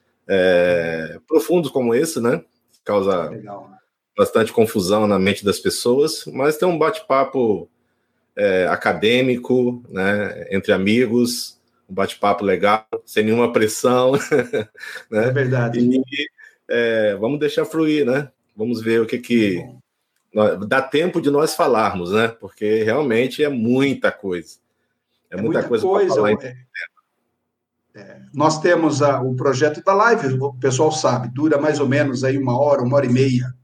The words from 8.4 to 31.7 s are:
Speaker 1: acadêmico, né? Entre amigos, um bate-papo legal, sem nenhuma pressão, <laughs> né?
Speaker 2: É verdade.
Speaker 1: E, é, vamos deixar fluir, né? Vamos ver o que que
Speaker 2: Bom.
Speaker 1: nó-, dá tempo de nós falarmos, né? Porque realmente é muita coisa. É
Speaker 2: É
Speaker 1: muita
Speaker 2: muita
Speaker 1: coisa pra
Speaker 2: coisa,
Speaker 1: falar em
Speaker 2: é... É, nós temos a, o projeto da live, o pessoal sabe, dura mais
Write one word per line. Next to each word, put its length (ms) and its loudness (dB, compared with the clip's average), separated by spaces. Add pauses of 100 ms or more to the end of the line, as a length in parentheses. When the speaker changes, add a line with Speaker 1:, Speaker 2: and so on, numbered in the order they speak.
Speaker 1:
acadêmico, 1200 0
né? 640 -4
Entre 200 -2
amigos, 880 0 (300)
um 60 -16
bate-papo 500 -2
legal, 420 0 (200)
sem 180 -2
nenhuma 260 2
pressão, 640 0
<laughs> 1000 -4
né? 180 0
Speaker 2:
É 20 -2
verdade. 500 -2
Speaker 1:
E, 220 2 (680)
é, 480 0
vamos 240 -2
deixar 240 0
fluir, 400 0
né? 260 -2 (240)
Vamos 280 -4
ver 180 2
o 60 0
que 100 -6
que 400 0
Speaker 2:
Bom. 240 -12 (540)
Speaker 1:
nó-, 220 2
dá 260 0
tempo 400 -2
de 80 2
nós 240 0
falarmos, 580 0
né? 160 2
Porque 540 -2
realmente 600 0
é 60 0
muita 640 0
coisa. 460 -10 (720)
É 60 -12
Speaker 2:
É 40 -6
Speaker 1:
muita 200 0
Speaker 2:
muita 80 -4
Speaker 1:
coisa 140 0
pra 100 2
Speaker 2:
coisa, 220 2
Speaker 1:
falar 180 2
em 40 0
Speaker 2:
é... 200 -10 (1400)
É, 280 -20 (120)
nós 280 0
temos 420 2
a, 180 2
o 140 -2
projeto 480 0
da 100 2
live, 480 2
o 140 -4
pessoal 380 0
sabe, 360 -2
dura 320 0
mais 200 0